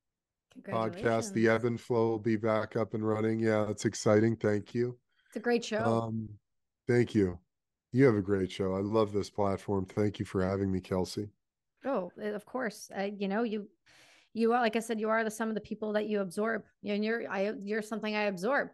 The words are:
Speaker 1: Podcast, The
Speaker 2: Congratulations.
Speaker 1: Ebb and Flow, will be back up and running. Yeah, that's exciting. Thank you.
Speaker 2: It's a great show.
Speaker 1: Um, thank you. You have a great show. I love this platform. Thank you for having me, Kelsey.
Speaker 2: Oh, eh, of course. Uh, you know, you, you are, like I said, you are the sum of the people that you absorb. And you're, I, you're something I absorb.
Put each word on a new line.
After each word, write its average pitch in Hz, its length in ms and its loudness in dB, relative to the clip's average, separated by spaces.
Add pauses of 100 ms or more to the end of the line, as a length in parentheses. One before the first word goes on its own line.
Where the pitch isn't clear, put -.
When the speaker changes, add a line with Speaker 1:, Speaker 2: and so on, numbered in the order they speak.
(600)
Speaker 1:
Podcast, - 20 -20
The - 80 -12
Speaker 2:
Congratulations. 113 760 0
Speaker 1:
Ebb 113 180 4
and 117 160 -2
Flow, 113 300 2
will 110 80 -2
be 110 180 0
back 110 400 0
up 110 160 -2
and 107 120 -4
running. 110 340 0
Yeah, 110 280 2
that's 107 180 -4
exciting. 110 520 4
Thank 104 360 -2
you. 123 240 -2 (300)
Speaker 2:
It's - 80 -14
a 233 60 -8
great 240 240 0
show. 214 180 -2
Speaker 1:
Um, 113 460 0 (580)
thank 120 260 4
you. 92 240 4 (540)
You 127 140 6
have 117 100 8
a 101 60 2
great 95 300 0
show. 95 240 -2
I 95 40 0
love 104 320 2
this 98 180 -2
platform. 98 560 0
Thank 104 340 0
you 98 60 -6
for 95 220 0
having 98 240 0
me, 92 80 0
Kelsey. 92 500 -4 (560)
Speaker 2:
Oh, 214 260 -4 (100)
eh, 214 80 -6
of 208 160 -8
course. - 520 -8
Uh, 196 200 -4
you 196 100 -4
know, 208 160 0
you, 214 240 -4 (680)
you 226 200 2
are, 247 80 2
like 226 140 0
I 233 40 -2
said, 226 200 -4
you 214 100 -2
are 226 140 2
the 220 80 -2
sum 220 180 -4
of 220 60 -4
the 202 60 -4
people 214 320 -6
that 214 140 -2
you 208 140 0
absorb. 208 420 -2 (220)
And 208 180 -2
you're, 226 260 -2
I, 202 240 -2 (100)
you're 214 180 -4
something 214 340 -6
I 214 80 0
absorb. 208 500 0